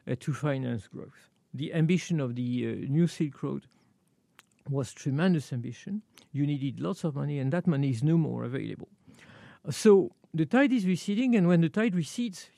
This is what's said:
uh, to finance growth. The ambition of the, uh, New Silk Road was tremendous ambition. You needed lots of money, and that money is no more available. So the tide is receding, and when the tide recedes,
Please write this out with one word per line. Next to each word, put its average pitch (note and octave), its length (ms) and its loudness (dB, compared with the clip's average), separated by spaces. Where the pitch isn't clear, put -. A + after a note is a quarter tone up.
uh, B2 100 -4
to - 140 -6
finance C3 560 -4
growth. - 420 -18
The - 200 -8
ambition E3 460 2
of B2 140 -4
the, B2 320 -2
uh, A2+ 80 -4
New E3 160 4
Silk D3+ 360 -4
Road C#3 240 -6
was C#3 240 -4
tremendous D3+ 600 0
ambition. B2+ 500 -8
You C#3 120 -2
needed C#3 360 -4
lots E3+ 240 -6
of D3+ 100 -2
money, C#3+ 240 -4
and C3+ 140 -2
that F3 160 0
money F3 220 2
is A2+ 120 -2
no D#3+ 160 4
more A#2+ 240 -2
available. A#2 460 -8
So G3 400 6
the D#3+ 140 0
tide B3+ 260 4
is A3 140 2
receding, G#3 480 0
and F3+ 140 6
when F3 120 6
the E3 80 4
tide G#3+ 280 0
recedes, F#3+ 600 -6